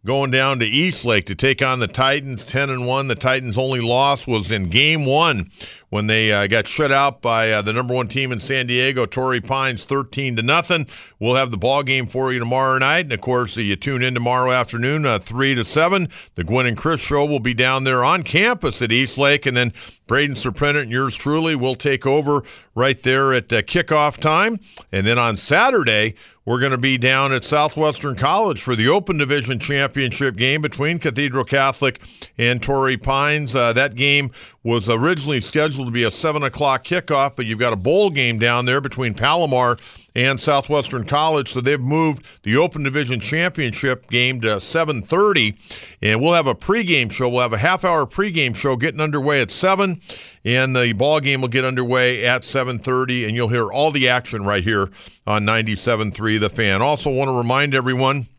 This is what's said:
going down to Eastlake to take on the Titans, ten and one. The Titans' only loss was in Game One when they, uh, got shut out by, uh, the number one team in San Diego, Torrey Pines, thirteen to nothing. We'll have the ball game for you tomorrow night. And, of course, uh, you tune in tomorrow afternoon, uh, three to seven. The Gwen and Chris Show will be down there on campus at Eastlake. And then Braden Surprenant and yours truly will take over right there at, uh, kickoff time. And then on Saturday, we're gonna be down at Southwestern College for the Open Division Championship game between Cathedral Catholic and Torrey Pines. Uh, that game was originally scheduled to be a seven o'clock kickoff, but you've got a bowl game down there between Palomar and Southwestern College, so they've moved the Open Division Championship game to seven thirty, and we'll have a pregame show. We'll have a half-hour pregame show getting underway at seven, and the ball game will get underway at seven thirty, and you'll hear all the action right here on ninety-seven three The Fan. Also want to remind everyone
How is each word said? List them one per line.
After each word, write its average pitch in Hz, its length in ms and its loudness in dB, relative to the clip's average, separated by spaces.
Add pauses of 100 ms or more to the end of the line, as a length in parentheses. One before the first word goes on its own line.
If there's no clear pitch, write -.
going 135 240 0
down 131 300 2
to 113 60 2
Eastlake 120 600 0
to 101 80 -6
take 131 260 2
on 131 200 0
the 110 80 0
Titans, 135 540 -2
ten 139 280 -2
and 127 160 -4
one. 135 220 0
The 123 60 0
Titans' 127 440 -2
only 131 220 -2
loss 131 460 0
was 107 240 -2
in 98 200 -2
Game 147 340 2
One 135 460 2 (400)
when 107 160 -2
they, 110 240 2
uh, 101 160 2
got 107 220 0
shut 147 240 0
out 139 280 2
by, 113 300 0
uh, 107 120 0
the 104 100 -4
number 123 200 -2
one 123 160 -2
team 131 240 -4
in 113 80 -4
San 131 260 -4
Diego, 123 400 0
Torrey 127 340 -2
Pines, 131 440 -4
thirteen 135 520 -4
to 113 60 -2
nothing. 151 280 0 (480)
We'll 117 160 0
have 131 160 2
the 113 60 -6
ball 131 260 0
game 131 240 0
for 131 260 -2
you 127 60 -2
tomorrow 131 400 0
night. 151 280 2
And, 135 60 -6
of 107 80 -4
course, 123 360 -2
uh, 123 60 -4
you 101 120 0
tune 131 280 -4
in 127 120 0
tomorrow 127 380 0
afternoon, 127 520 0
uh, 120 140 2
three 131 380 -2
to 120 80 0
seven. 175 440 0 (280)
The 90 80 -4
Gwen 123 220 2
and 117 100 0
Chris 156 240 -2
Show 147 240 0
will 147 160 -2
be 120 140 -2
down 131 280 2
there 131 220 2
on 170 180 2
campus 180 580 0
at 113 120 0
Eastlake. 139 540 2
And 127 100 0
then 123 160 2 (340)
Braden 143 300 0
Surprenant 143 460 -2
and 113 80 -8
yours 127 260 -2
truly 160 400 -2
will 127 180 -2
take 135 320 -2
over 143 380 2 (320)
right 127 260 0
there 135 320 2
at, 120 180 -2
uh, 110 100 2
kickoff 151 560 0
time. 196 420 2 (320)
And 98 120 0
then 117 140 2
on 117 180 2
Saturday, 139 800 2 (320)
we're 120 140 0
gonna 131 180 2
be 131 200 2
down 135 340 4
at 123 120 -2
Southwestern 151 720 0
College 160 460 0
for 127 120 -2
the 110 140 2
Open 180 300 2
Division 135 400 -2
Championship 139 800 -2
game 135 260 0
between 151 360 -4
Cathedral 135 460 -2
Catholic 135 560 0 (380)
and 120 240 0
Torrey 135 340 0
Pines. 139 580 -2
Uh, 120 180 2
that 131 220 0
game 139 360 2 (340)
was 117 240 0
originally 135 520 0
scheduled 139 460 -2
to 120 60 -6
be 120 100 0
a 113 80 2
seven 151 320 -2
o'clock 135 420 -2
kickoff, 143 520 -2
but 123 100 -6
you've 110 120 -4
got 120 140 0
a 110 40 -2
bowl 165 340 2
game 123 280 0
down 120 280 2
there 131 140 2
between 123 340 -4
Palomar 127 600 2 (400)
and 127 240 0
Southwestern 139 640 0
College, 147 480 0
so 127 80 -4
they've 139 200 0
moved 147 440 0 (180)
the 107 140 2
Open 151 260 2
Division 131 380 -2
Championship 143 880 -2
game 123 300 0
to 107 200 0
seven 151 420 -2
thirty, 160 520 2 (480)
and 107 180 2
we'll 165 140 4
have 160 140 4
a 120 60 0
pregame 175 580 0
show. 127 160 0
We'll 123 140 0
have 120 100 0
a 110 60 -2
half-hour 170 480 2
pregame 160 500 -2
show 135 180 0
getting 143 260 -4
underway 147 400 0
at 180 120 -2
seven, 190 480 0 (440)
and 131 300 0
the 123 200 2
ball 143 260 2
game 135 220 0
will 127 60 -2
get 127 160 0
underway 127 600 0
at 123 180 0
seven 127 360 -4
thirty, 127 440 -2
and 107 120 -2
you'll 120 120 0
hear 113 220 0
all 143 220 0
the 135 160 2
action 120 360 -2
right 98 200 0
here 98 260 0 (380)
on 104 160 0
ninety-seven 110 680 0
three 107 280 -2
The 104 120 0
Fan. 104 320 0
Also 147 280 0
want 135 180 0
to 131 40 -2
remind 127 400 2
everyone 131 540 0 (120)